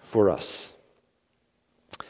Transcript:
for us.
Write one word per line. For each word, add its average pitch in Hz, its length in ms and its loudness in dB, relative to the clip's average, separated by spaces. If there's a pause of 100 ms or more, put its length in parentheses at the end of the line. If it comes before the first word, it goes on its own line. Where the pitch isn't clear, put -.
for 104 260 2
us. - 460 -4 (1300)